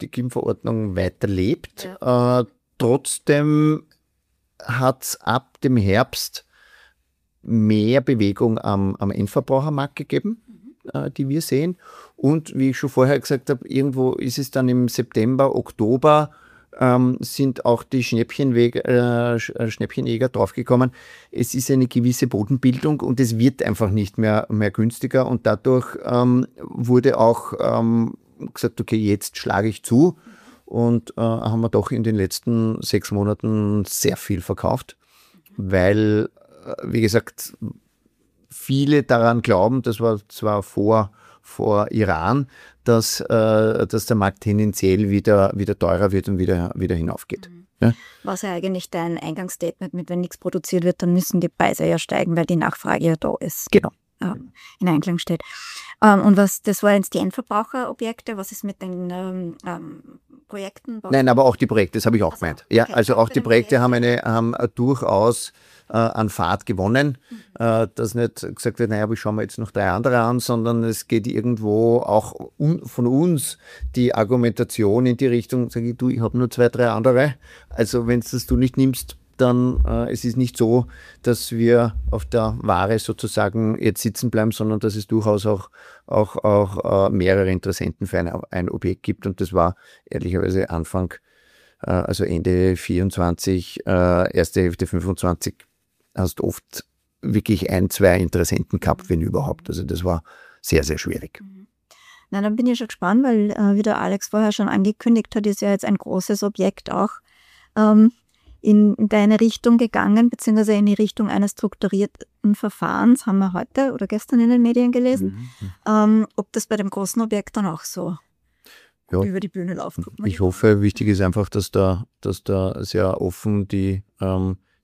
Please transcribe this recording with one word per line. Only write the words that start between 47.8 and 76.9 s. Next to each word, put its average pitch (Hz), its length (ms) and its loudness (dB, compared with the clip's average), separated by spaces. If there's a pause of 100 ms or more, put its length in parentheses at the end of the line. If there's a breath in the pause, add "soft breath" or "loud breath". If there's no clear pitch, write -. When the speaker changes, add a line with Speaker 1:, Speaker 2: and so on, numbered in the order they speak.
Speaker 1:
Ja? 120 120 6 (300 loud breath)
Speaker 2:
Was 196 180 -6
ja 196 120 -6
eigentlich 180 380 -6
dein 170 280 -4
Eingangsstatement 170 720 -8
mit, 175 160 -8
wenn 175 120 -4
nichts 175 180 -8
produziert 180 460 -4
wird, 180 180 0
dann 175 100 2
müssen 180 280 2
die 165 100 -2
Preise - 340 -2
ja 165 140 0
steigen, 165 380 -2
weil 165 100 0
die 175 100 0
Nachfrage - 480 -2
ja 165 120 2
da - 220 -4
ist. - 320 -8
Speaker 1:
Genau. - 200 4 (320)
Speaker 2:
Ja, - 140 -6 (420 loud breath)
in 180 100 -2
Einklang 170 300 0
steht. - 240 -6 (580 loud breath)
Ähm, 208 220 6
und 208 140 6
was, 202 260 2
das 202 200 -4
waren 208 120 4
jetzt 196 200 0
die 180 40 0
Endverbraucherobjekte. 233 1200 -6
Was 196 160 -12
ist - 100 -16
mit 196 180 -10
den, 180 300 -8
ähm, 185 460 -8 (100)
ähm, 160 540 -14 (260)
Projekten? 208 540 -14 (100)
Speaker 1:
Nein, 131 180 4
aber 123 160 4
auch 127 120 4
die 131 100 0
Projekte, 107 320 0
das 104 80 -2
habe 113 100 2
ich 101 60 2
auch 80 120 -2
Speaker 2:
Ach - 20 -20
so, - 40 -12
Speaker 1:
gemeint. 80 300 -6
Ja, 113 140 4
Speaker 2:
okay. - 80 -10
Speaker 1:
also 123 220 2
Speaker 2:
Auch 104 40 2
Speaker 1:
auch 117 100 4
Speaker 2:
bei - 60 -12
Speaker 1:
die 135 60 2
Speaker 2:
den 123 40 -4
Speaker 1:
Projekte 117 360 2
haben 123 100 2
Speaker 2:
Projekten? 120 360 0
Speaker 1:
eine, 113 80 0
haben, 117 200 0
äh, 120 180 -2
durchaus, 120 800 0 (360 soft breath)
äh, 107 80 -4
an 113 320 0
Fahrt 92 360 -2
gewonnen, 120 540 0 (100)
Speaker 2:
Mhm. - 80 -18 (220 loud breath)
Speaker 1:
äh, 113 360 0
dass 117 200 -6
nicht 120 260 -4 (140)
gesagt - 240 -6
wird, 117 100 0
„Naja, 107 140 -2
aber 107 120 -2
ich 107 60 -10
schaue 107 120 -4
mir 107 100 -4
jetzt - 160 -10
noch 113 140 -10
drei 95 180 0
andere 120 300 0
an“, 120 180 0
sondern 117 460 -2
es 113 240 -6
geht 110 180 0
irgendwo 113 720 0
auch - 600 -2
un-, 151 280 0
von 123 200 -2
uns 143 520 0 (380 loud breath)
die 123 180 2
Argumentation 117 920 0
in 123 100 2
die 135 100 0
Richtung, 120 440 -2
sag 117 120 -6
ich, 117 140 -6
„Du, 127 120 -2
ich 113 120 -2
habe 117 180 -2
nur 123 120 0
zwei, 120 180 2
drei 120 200 0
andere.“ 123 460 2 (340 soft breath)